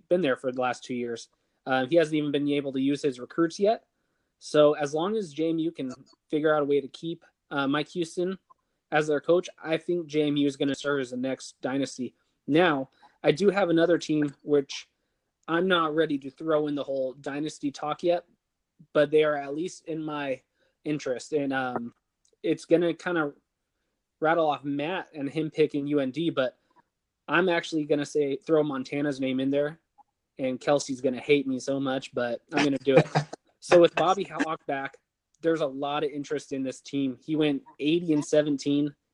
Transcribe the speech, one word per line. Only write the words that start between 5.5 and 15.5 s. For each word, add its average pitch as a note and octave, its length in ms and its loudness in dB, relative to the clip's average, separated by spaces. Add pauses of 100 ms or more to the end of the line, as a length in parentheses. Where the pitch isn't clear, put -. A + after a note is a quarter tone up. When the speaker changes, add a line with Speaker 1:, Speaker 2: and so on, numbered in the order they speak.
Speaker 1:
U D#3+ 120 -2
can C3 220 -8 (360)
figure D3+ 240 2
out D3+ 100 2
a - 20 0
way C#3+ 160 2
to C3+ 80 -8
keep, E3+ 340 -12 (260)
uh, C#3+ 180 -2
Mike D3 220 0
Houston F3+ 480 -4 (540)
as D#3 160 2
their D3 140 0
coach, F3 280 2 (140)
I D#3+ 140 0
think F3 280 -4
J D3+ 180 0
M D3 140 0
U C#3+ 80 2
is C#3 120 -2
gonna C#3 180 0
serve C#3+ 260 -2
as B2 100 -8
the B2+ 60 -8
next C3 440 -6
dynasty. C3 520 -4 (340)
Now, D3 420 2 (340)
I D3+ 80 4
do F3 180 2
have F#3 200 2
another E3 280 4
team D3+ 360 -2 (100)
which D3 440 0 (600)
I'm E3+ 200 0